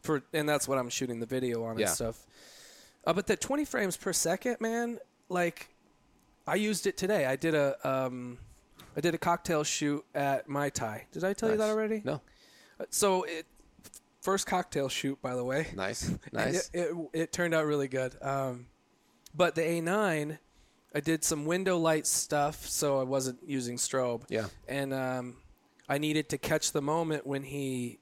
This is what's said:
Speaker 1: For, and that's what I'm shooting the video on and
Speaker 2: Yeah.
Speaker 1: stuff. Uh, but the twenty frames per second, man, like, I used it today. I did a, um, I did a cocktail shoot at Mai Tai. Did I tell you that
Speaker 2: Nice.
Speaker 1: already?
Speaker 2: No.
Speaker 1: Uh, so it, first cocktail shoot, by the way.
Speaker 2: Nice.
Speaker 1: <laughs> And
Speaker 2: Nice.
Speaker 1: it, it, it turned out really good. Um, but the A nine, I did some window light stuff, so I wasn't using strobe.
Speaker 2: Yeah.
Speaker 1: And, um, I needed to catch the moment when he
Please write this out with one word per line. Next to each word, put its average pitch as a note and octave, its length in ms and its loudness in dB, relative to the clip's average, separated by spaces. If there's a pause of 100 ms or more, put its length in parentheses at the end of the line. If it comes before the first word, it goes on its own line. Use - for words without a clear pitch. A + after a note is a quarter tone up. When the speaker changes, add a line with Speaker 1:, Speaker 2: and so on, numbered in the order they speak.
Speaker 1:
For, D3 200 0 (100)
and D3+ 160 2
that's C#3+ 200 2
what C#3 100 2
I'm B2 100 0
shooting A#2+ 320 -2
the A2+ 60 -2
video A#2+ 380 -2
on A2+ 80 -4
and G#2+ 80 -4
Speaker 2:
Yeah. G#2 80 6
Speaker 1:
stuff. - 360 -2 (800)
Uh, E3 80 4
but F#3+ 140 0
the G3+ 100 2
twenty D4 280 -2
frames G3+ 320 -2
per - 160 -4
second, F#3+ 480 0
man, A#3 380 -2 (300)
like, F3 420 0 (760)
I D#3 80 2
used G#3+ 320 2
it F#3+ 100 0
today. F#3 300 2
I C3 100 2
did D#3+ 180 2
a, C#3+ 220 4 (120)
um, B2+ 500 -2 (580)
I D3 40 -2
did E3 140 2
a E3 40 -4
cocktail E3+ 460 2
shoot D3 400 0 (100)
at C#3 340 0
Mai C#3+ 220 0
Tai. A2 420 -6
Did D#3+ 120 -4
I G3 80 0
tell A3 180 0
you G#3+ 60 4
that G#3+ 100 2
Speaker 2:
Nice. G#3+ 80 0
Speaker 1:
already? A3 300 -2
Speaker 2:
No. D3 160 -2 (580)
Speaker 1:
Uh, - 120 -6
so F#3 340 4
it, E3 220 -6 (760)
first F#3+ 240 2
cocktail D3+ 420 0
shoot, C#3 340 -2
by B2+ 120 -2
the B2 100 -2
way. C#3 300 0
Speaker 2:
Nice. G2 340 -4
Speaker 1:
<laughs> - 20 0
And - 80 -4 (140)
Speaker 2:
Nice. C3 420 0
Speaker 1:
it, F3 60 0 (100)
it, E3+ 220 -6
it D#3+ 200 -2
turned E3+ 220 2
out D#3 120 4
really C#3+ 220 2
good. B2+ 340 -2
Um, C3 440 -2 (680)
but E3 200 4
the E3 100 0
A E3+ 160 2
nine, E3 580 0 (560)
I D3 60 0
did D#3+ 240 2
some D3+ 220 0
window F3+ 320 2
light D#3+ 280 4
stuff, - 600 0
so C#3 340 2
I C3 40 0
wasn't C3 420 0
using B2 300 -2
strobe. B2 520 0
Speaker 2:
Yeah. G#2+ 180 0 (220)
Speaker 1:
And, C3+ 240 -2
um, B2+ 440 -2 (520)
I C#3+ 100 0
needed D3+ 320 0
to C#3+ 80 -2
catch - 340 0
the D3 100 2
moment D#3 440 0
when C#3 180 -2
he C3 580 -4